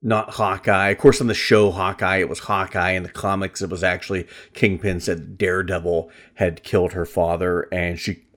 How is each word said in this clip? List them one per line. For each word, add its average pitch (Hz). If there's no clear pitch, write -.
not 110
Hawkeye. 98
Of 101
course, 135
in 123
the 107
show 107
Hawkeye, 95
it 90
was -
Hawkeye. 92
In 92
the 87
comics, 98
it 90
was 90
actually 90
Kingpin 95
said 92
Daredevil 90
had 87
killed 90
her 87
father, 87
and 87
she -